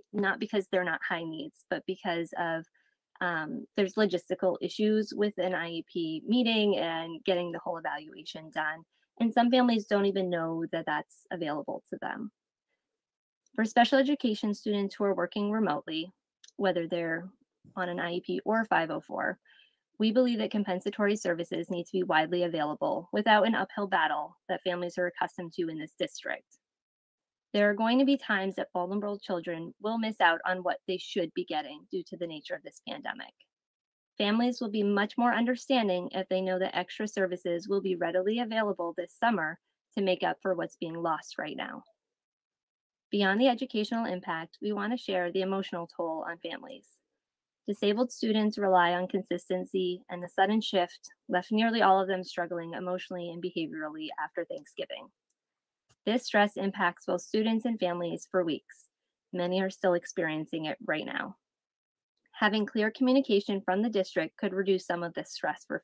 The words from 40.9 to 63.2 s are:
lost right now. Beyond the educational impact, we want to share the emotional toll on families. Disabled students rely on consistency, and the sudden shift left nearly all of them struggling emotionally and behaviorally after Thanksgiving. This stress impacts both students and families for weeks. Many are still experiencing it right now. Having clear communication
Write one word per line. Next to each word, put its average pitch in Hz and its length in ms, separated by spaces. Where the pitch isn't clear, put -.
lost 165 420
right 156 200
now. - 260
Beyond 202 300
the 269 80
educational 226 560
impact, 175 560
we 208 100
want 208 220
to 254 40
share 180 340
the 190 100
emotional 185 540
toll 160 300
on 170 120
families. 175 500
Disabled 208 440
students 214 460
rely 185 360
on 180 140
consistency, 185 1000
and 180 140
the 175 60
sudden 208 320
shift - 480
left 180 240
nearly 226 300
all 190 180
of 190 80
them 185 160
struggling 170 500
emotionally 180 560
and 170 140
behaviorally 156 640
after 160 220
Thanksgiving. - 640
This 233 220
stress 208 320
impacts 190 480
both 180 160
students 220 440
and 233 140
families 175 520
for 185 120
weeks. - 440
Many 180 300
are 190 80
still 185 240
experiencing 160 720
it 151 200
right 156 200
now. - 300
Having 214 340
clear 214 240
communication 220 720